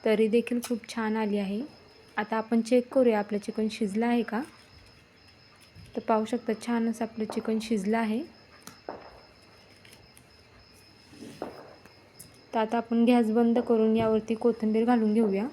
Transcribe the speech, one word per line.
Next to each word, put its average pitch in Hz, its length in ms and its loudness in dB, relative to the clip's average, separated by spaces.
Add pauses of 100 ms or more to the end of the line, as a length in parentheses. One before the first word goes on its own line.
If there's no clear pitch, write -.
तरी 220 240 4
देखील 233 360 2
खूप - 300 -6
छान 220 220 -2
आली 208 220 -2
आहे. 202 220 -4 (560)
आता 214 200 -4
आपण 220 240 0
चेक 247 340 0
करूया, 240 240 4
आपलं 208 200 -4
चिकन 220 320 -4
शिजलं 214 360 -2
आहे 240 160 2
का? 220 200 -4 (1500)
तर 233 40 -4
पाहू 220 240 0
शकता, 226 280 -4 (140)
छान 233 240 0
असं 226 140 -4
आपलं 226 200 -8
चिकन 220 380 -4
शिजलं 214 360 0
आहे. 226 240 -2 (4000)
तर 233 40 0
आता 220 180 -2
आपण 233 280 0
गॅस 240 260 4
बंद 233 280 4
करून 220 380 2
यावरती 220 380 2
कोथिंबीर 220 500 0
घालून 220 300 2
घेऊया. 208 380 2